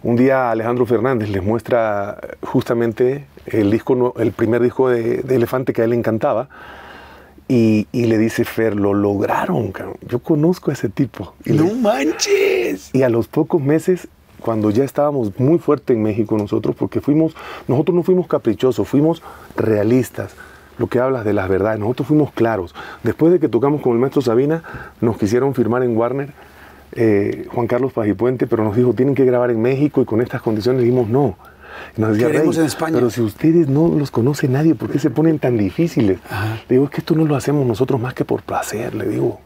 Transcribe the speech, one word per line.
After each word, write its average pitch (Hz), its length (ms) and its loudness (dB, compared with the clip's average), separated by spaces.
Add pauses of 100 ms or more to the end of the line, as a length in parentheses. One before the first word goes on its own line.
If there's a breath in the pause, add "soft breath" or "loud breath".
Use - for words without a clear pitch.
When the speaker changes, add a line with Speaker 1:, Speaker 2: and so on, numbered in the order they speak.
Speaker 1:
Un 120 140 0
día 127 360 2
Alejandro 117 340 0
Fernández 110 440 0
les 98 140 -2
muestra 107 760 -2 (240)
justamente 123 840 -2 (220)
el 104 240 0
disco 117 240 0
nue-, 123 240 0
el 110 120 0
primer 117 300 0
disco 123 280 2
de, 117 280 0
de 131 180 -2
Elefante 120 380 -2
que 117 80 0
a - 40 2
él 117 60 0
le 120 60 0
encantaba, 113 500 -2 (1000 loud breath)
y, 110 440 2
y 120 140 -2
le 113 120 2
dice 113 260 0
Fer, 110 320 -2
"Lo 101 180 0
lograron, 101 760 -2
cabrón. - 260 -12 (100)
Yo 120 120 -4
conozco 165 520 0
a - 20 -4
ese 120 160 -6
tipo". 107 440 -6 (120)
Y - 80 0
Speaker 2:
¡No 151 120 4
Speaker 1:
le 202 100 0
Speaker 2:
manches! 330 1160 0
Speaker 1:
Y 131 100 2
a 127 60 2
los 113 180 0
pocos 147 340 0
meses, 160 460 0 (320)
cuando 110 320 0
ya 120 120 2
estábamos 139 560 -2
muy 151 200 4
fuerte 143 340 0
en 110 100 2
México 107 340 0
nosotros, 110 400 -2
porque 113 240 -4
fuimos, 156 340 2 (320 loud breath)
nosotros 151 280 0
no 175 80 2
fuimos 180 240 2
caprichosos, 120 600 0
fuimos 156 340 2 (340 loud breath)
realistas. 110 800 0 (440 loud breath)
Lo - 100 -2
que 120 120 -2
hablas 127 240 0
de 104 100 0
las 95 140 -2
verdades, 101 320 0
nosotros 117 280 -4
fuimos 151 260 2
claros. 110 420 -2 (260 loud breath)
Después - 300 2
de 180 80 4
que 147 80 0
tocamos 135 340 0
con 123 120 2
el 117 60 2
maestro 139 220 0
Sabina, 135 400 2 (380 loud breath)
nos 113 180 0
quisieron 123 380 0
firmar 123 280 0
en 120 120 0
Warner, 135 380 -2 (580 loud breath)
eh, 107 640 0
Juan 117 140 -2
Carlos 123 260 0
Paz 113 140 -2
y 101 60 0
Puente, 120 340 0
pero 110 160 0
nos 104 120 0
dijo, 123 180 4
"Tienen 131 220 2
que 135 80 4
grabar 123 280 4
en 110 100 0
México 135 400 2
y 110 40 4
con 110 160 0
estas 123 200 -4
condiciones". 120 400 0
Dijimos, 120 280 2
"No". 123 280 0 (600 loud breath)
Y 113 40 -2
nos 110 100 2
decía, 113 160 2
Speaker 2:
"Queremos 156 280 2
Speaker 1:
"Rey, 165 80 0
Speaker 2:
en 147 40 2
España". 160 280 -4
Speaker 1:
pero 120 140 2
si 120 120 -4
ustedes 156 480 2
no 151 180 2
los 151 240 0
conoce 139 380 0
nadie, 147 260 2
¿por - 160 -6
qué 143 80 0
se 151 100 0
ponen 151 300 2
tan 123 180 0
difíciles?". 104 600 0 (100)
Speaker 2:
Ajá. 107 260 -4 (120)
Speaker 1:
Le - 80 2
digo, 135 100 4
"Es 143 60 -8
que - 80 -6
esto 165 160 -2
no 160 100 2
lo 147 120 0
hacemos 139 280 0
nosotros 123 340 0
más 123 140 -6
que - 120 -4
por 117 180 -4
placer", - 520 -6
le 107 120 -4
digo. - 380 -2